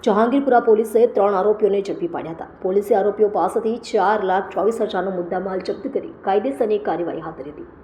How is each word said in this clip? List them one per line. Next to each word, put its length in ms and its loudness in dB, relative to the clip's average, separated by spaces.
જહાંગીરપુરા 560 4
પોલીસે 480 4
ત્રણ 260 2
આરોપીઓને 480 2
ઝડપી 260 -4
પાડ્યા 240 -6
હતા. 160 -12
પોલીસે 340 2
આરોપીઓ 340 2
પાસેથી 480 0
ચાર 460 0
લાખ 300 0
ચોવીસ 280 0
હજારનો 300 -2
મુદ્દામાલ 480 -4
જપ્ત 280 -6
કરી 220 -4
કાયદેસરની 560 0
કાર્યવાહી 420 -4
હાથ 200 -12
ધરી 120 -12
હતી. 140 -16